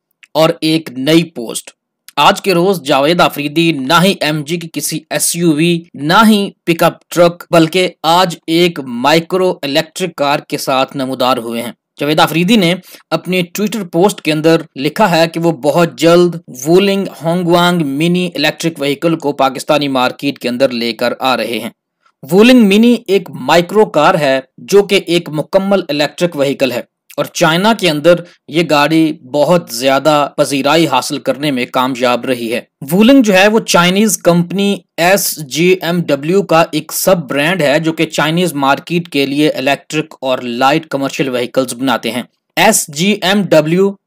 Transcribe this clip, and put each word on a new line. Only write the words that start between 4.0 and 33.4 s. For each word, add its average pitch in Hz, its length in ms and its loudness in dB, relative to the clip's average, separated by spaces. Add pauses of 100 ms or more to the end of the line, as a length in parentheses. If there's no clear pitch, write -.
एमजी 151 340 -4
की 165 100 -10
किसी 160 340 -8 (100)
एसयूवी, 170 840 0
ना 156 260 2
ही 214 180 4 (240)
पिकअप 165 340 0 (120)
ट्रक, 175 400 0
बल्कि 170 360 2 (180)
आज 170 320 0 (120)
एक 170 300 0 (200)
माइक्रो 170 640 0
इलेक्ट्रिक 160 540 -6
कार 143 320 -2
के 151 80 -6
साथ 131 380 -2
नमूदार 127 420 -2
हुए 117 240 -6
हैं। 117 120 -10 (260)
जावेद 151 200 0
आफरीदी 175 380 2
ने 180 180 2 (360)
अपने 175 320 -2 (120)
Twitter 202 320 -6
पोस्ट 185 320 0
के 151 120 -4
अंदर 160 360 0 (100)
लिखा 151 300 0
है 165 200 2
कि 165 120 -8
वो 170 120 0 (120)
बहुत 151 380 0
जल्द 170 380 4 (260)
वुलिंग 196 420 2 (160)
होंगवांग 170 580 2 (160)
मिनी 175 380 0
इलेक्ट्रिक 151 440 -4
व्हीकल 143 380 -2
को 143 220 -4
पाकिस्तानी 143 480 -2 (100)
मार्केट 127 400 -4
के 120 100 -6
अंदर 123 300 0
लेकर 117 440 -4
आ 127 140 0
रहे 113 240 -4
हैं। 117 140 -10 (500)
वुलिंग 220 400 6
मिनी 214 280 4 (180)
एक 185 200 0 (120)
माइक्रो 175 460 2
कार 160 280 2
है 135 320 0 (140)
जो 180 220 2
कि 190 140 0 (120)
एक 170 200 -2
मुकम्मल 190 600 0
इलेक्ट्रिक 147 460 -2
व्हीकल 135 360 -2
है 120 120 -6 (360)
और 143 160 -4
चाइना 175 380 2
के 220 140 -2
अंदर 165 360 2 (260)
ये 151 140 0
गाड़ी 151 560 2 (120)
बहुत 147 440 0
ज्यादा 135 400 2 (220)
पजीराई 143 480 2
हासिल 131 340 -2
करने 139 320 -4
में 123 160 -2
कामयाब 123 580 -2
रही 120 220 -4
है। 113 180 -6 (180)
वुलिंग 220 400 4
जो 208 100 2
है 185 140 6